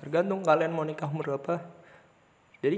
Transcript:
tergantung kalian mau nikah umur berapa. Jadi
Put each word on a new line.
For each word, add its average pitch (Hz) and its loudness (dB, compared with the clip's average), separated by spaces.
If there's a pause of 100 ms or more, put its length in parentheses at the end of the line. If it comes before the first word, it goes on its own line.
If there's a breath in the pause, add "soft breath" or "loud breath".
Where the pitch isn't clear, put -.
tergantung 180 0
kalian 165 4
mau 160 -2
nikah 151 -6
umur 147 -2
berapa. 170 -4 (1040 loud breath)
Jadi 147 4